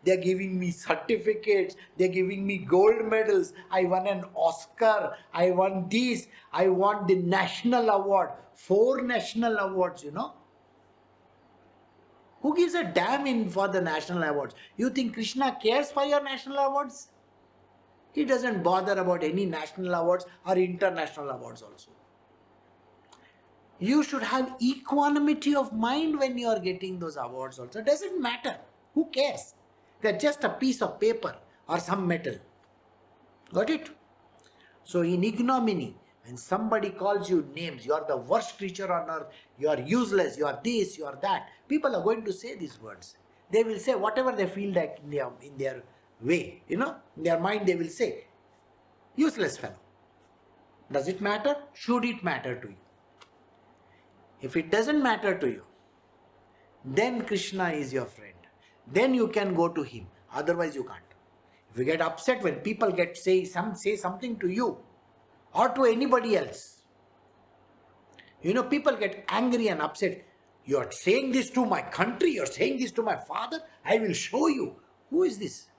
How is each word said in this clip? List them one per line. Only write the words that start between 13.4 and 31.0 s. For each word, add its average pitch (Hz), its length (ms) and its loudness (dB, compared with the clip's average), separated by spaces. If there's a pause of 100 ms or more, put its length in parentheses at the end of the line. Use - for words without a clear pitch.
for 190 180 -2
the 190 140 0
national 165 420 -2
awards? 147 320 -2 (220)
You 247 140 0
think 254 240 -4
Krishna 254 500 -2
cares 262 260 2
for 277 140 0
your 285 180 2
national 269 360 -6
awards? 277 500 -2 (1040)
He 294 120 0
doesn't 240 380 0
bother 185 380 2
about 180 240 0
any 180 220 0
national 175 480 -4
awards 175 320 2 (200)
or 185 100 4
international 170 720 0
awards 120 320 -12
also. 104 280 -20 (1900)
You 262 260 2
should 262 180 -4
have 254 400 -2
equanimity 294 960 2
of 269 160 0
mind 285 460 0
when 262 200 0
you 240 100 -2
are 220 100 4
getting 185 400 -4
those 160 180 -6
awards 131 420 -8
also. 127 240 -12
Doesn't 330 380 0
matter. 240 400 -4 (340)
Who 320 120 2
cares? 277 480 -2 (460)
They're 208 180 0
just 285 260 0
a 208 60 2
piece 254 320 0
of - 180 -4